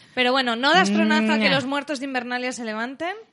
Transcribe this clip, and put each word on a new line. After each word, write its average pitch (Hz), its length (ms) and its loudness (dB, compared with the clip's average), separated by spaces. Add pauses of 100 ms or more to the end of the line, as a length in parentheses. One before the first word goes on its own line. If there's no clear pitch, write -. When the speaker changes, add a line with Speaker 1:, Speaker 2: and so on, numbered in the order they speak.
(140)
Speaker 1:
Pero 247 180 2
bueno, 254 240 0
¿no 269 140 2
das 320 220 4
tronazo 214 400 2
a 220 60 2
que 214 100 2
Speaker 2:
Ña. 269 60 2
Speaker 1:
los 269 100 0
muertos 277 360 -4
de 277 60 -6
Invernalia 247 460 -4
se 240 120 -10
levanten? 254 500 -6 (180)